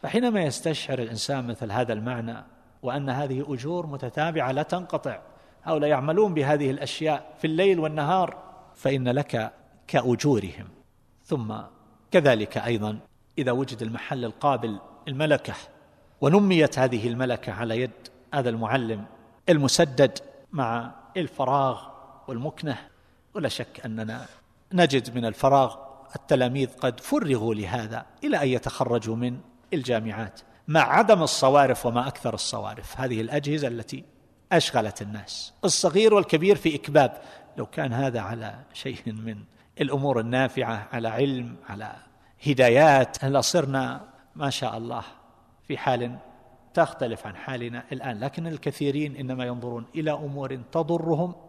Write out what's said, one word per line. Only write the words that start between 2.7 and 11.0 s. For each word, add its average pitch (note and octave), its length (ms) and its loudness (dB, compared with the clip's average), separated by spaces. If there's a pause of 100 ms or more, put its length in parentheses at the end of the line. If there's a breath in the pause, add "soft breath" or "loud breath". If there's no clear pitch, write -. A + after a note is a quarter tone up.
وأن C3+ 260 -4
هذه C#3 440 -4
أجور D#3+ 320 -6
متتابعة C#3+ 680 -4
لا C#3 120 0
تنقطع، D#3 560 -6 (440 soft breath)
هؤلاء D3+ 260 0
يعملون D#3+ 440 2
بهذه D3 380 2
الأشياء C#3+ 680 -4
في E3 100 -2
الليل F3 320 4
والنهار، D#3 580 0 (380)
فإن C3+ 320 0
لك B2 460 -2 (340)
كأجورهم. A#2 800 2 (580)